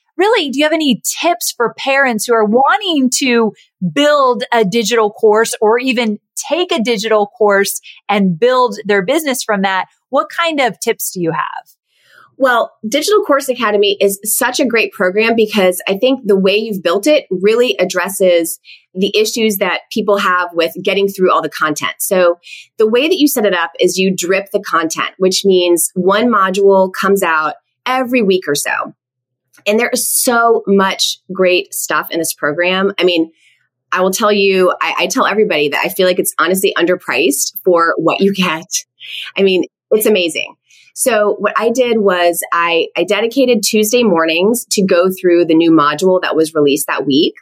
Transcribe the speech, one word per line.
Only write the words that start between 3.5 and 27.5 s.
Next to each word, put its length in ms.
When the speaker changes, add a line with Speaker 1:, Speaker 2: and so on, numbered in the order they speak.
Speaker 1:
build 600
a 120
digital 460
course 500
or 180
even 400
take 360
a 100
digital 440
course 540
and 300
build 460
their 180
business 400
from 200
that? 240
What 180
kind 320
of 200
tips 320
do 80
you 120
have? 120
Speaker 2:
Well, 320
Digital 360
Course 240
Academy 520
is 220
such 380
a 40
great 280
program 420
because 540
I 100
think 260
the 140
way 160
you've 300
built 240
it 240
really 480
addresses 800
the 220
issues 400
that 240
people 280
have 340
with 280
getting 280
through 240
all 100
the 60
content. 500
So 400
the 120
way 200
that 100
you 80
set 180
it 100
up 260
is 180
you 160
drip 380
the 80
content, 580
which 260
means 500
one 340
module 640
comes 320
out 300